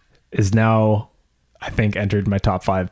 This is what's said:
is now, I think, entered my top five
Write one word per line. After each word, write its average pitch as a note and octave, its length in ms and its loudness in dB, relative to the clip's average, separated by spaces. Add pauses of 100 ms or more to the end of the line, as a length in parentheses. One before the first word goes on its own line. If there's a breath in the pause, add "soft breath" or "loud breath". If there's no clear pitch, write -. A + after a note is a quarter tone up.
(320)
is G2 240 0
now, A2 540 2 (520)
I - 80 -10
think, G#2+ 260 -2
entered G2+ 320 0
my G2+ 120 0
top F#2 240 -2
five F#2+ 280 -2